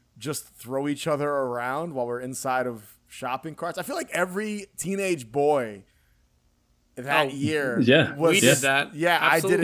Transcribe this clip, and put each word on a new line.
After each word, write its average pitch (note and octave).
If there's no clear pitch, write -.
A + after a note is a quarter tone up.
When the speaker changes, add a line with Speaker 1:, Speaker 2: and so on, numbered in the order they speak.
Speaker 1:
just C3
throw C3+
each C#3+
other D3
around C3+
while B2
we're A#2+
inside B2+
of A2
shopping C3
carts." E3+
I F3+
feel D4+
like E4
every F#3+
teenage F3
boy C3
that C#3+
Speaker 2:
Oh, C3+
Speaker 1:
year C#3+
Speaker 3:
Yeah. C3+
Speaker 1:
was D#3
Speaker 2:
We G3+
did -
that. C3+
Speaker 1:
Yeah, E3
I D#3+
did F#3
it -